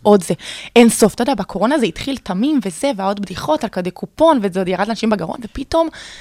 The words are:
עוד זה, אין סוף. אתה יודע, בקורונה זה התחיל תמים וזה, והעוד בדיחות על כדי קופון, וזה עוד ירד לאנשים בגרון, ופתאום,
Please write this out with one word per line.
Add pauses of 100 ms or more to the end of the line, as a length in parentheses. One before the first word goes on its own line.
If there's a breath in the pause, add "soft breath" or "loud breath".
עוד
זה, (420 loud breath)
אין
סוף.
אתה
יודע,
בקורונה
זה
התחיל
תמים
וזה,
והעוד
בדיחות
על
כדי
קופון,
וזה
עוד
ירד
לאנשים
בגרון,
ופתאום, (320 loud breath)